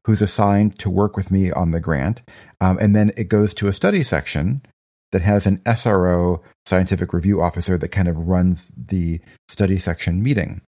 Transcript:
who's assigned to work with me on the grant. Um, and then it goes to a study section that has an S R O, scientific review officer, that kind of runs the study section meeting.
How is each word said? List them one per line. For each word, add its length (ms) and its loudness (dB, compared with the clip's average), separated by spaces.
who's 160 2
assigned 580 2
to 100 -4
work 260 0
with 160 -4
me 200 2
on 200 -2
the 80 -2
grant. 420 -2
Um, 180 2
and 180 4
then 220 4
it 100 -4
goes 280 2
to 120 -2
a 60 0
study 300 0
section 600 -4
that 120 0
has 240 2
an 180 0
S 220 -2
R 260 2
O, 300 0
scientific 460 0
review 300 0
officer, 360 -2
that 120 -4
kind 180 0
of 200 -4
runs 500 0
the 420 -4
study 320 0
section 420 -4
meeting. 400 -2